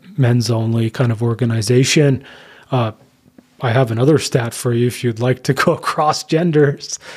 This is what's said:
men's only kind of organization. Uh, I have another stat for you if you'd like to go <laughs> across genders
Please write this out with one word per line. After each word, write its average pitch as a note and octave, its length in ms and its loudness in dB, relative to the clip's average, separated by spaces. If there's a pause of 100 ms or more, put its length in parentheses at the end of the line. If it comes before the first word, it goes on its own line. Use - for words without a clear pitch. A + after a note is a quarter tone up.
(180)
men's A#2+ 320 2
only A2+ 400 0
kind A#2+ 220 -2
of G#2+ 100 -4
organization. A#2+ 1040 2 (480)
Uh, A2+ 220 -2 (680)
I A#2+ 100 0
have A#2+ 200 2
another C3 260 2
stat A#2 380 -4
for B2 180 -4
you A#2+ 140 2
if - 160 -6
you'd A2+ 160 -2
like B2+ 240 -2
to C#3 100 0
go E3 200 2
<laughs> - 20 -6
across - 480 -2
genders D3+ 720 0 (200)